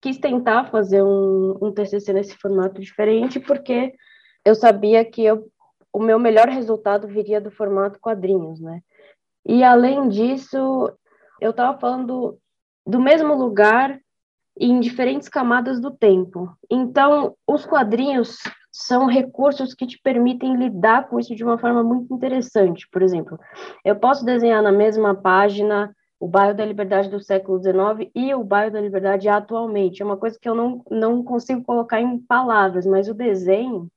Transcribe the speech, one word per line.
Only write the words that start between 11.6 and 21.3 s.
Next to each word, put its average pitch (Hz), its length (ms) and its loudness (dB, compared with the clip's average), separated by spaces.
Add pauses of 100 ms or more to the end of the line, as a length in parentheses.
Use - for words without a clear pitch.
falando 247 580 -6 (480)
do 220 140 0
mesmo 302 360 4
lugar 247 640 2 (600)
em 247 200 2
diferentes 254 480 -2
camadas 247 540 -2
do 269 100 -8
tempo. 185 600 0 (180)
Então, 269 680 0 (120)
os 285 180 -2
quadrinhos 254 720 -2 (340)
são 254 340 0
recursos 262 680 0
que 262 100 -8
te - 160 -16
permitem 254 540 0
lidar 226 520 0
com 240 120 -4
isso 233 160 -8